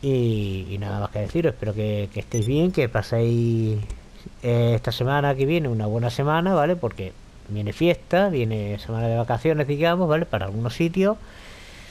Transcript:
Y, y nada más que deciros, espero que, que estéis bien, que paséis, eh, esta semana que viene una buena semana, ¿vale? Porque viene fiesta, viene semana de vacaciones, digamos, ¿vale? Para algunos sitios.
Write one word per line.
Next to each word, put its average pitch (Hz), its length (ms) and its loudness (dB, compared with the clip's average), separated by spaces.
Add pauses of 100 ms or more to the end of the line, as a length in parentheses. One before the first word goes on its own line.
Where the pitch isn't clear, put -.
Y, 107 680 0
y 98 80 -4
nada 101 220 -4
más 101 100 -2
que 110 80 -6
deciros, 143 360 0
espero 107 200 -4
que, 104 400 -2
que 101 60 -6
estéis 110 260 -2
bien, 156 240 2
que 147 180 2
paséis, 117 920 2 (640)
eh, 120 320 4
esta 117 160 -2
semana 143 420 2
que 135 100 0
viene 151 240 2
una 110 180 0
buena 117 220 0
semana, 156 460 2
¿vale? 165 220 4
Porque 101 360 -4 (360)
viene 104 240 -2
fiesta, 175 560 2
viene 110 520 0
semana 113 260 -4
de 117 100 2
vacaciones, 127 520 0
digamos, 170 400 2
¿vale? 160 180 2
Para 92 200 -2
algunos 113 280 -2
sitios. 185 420 2 (760)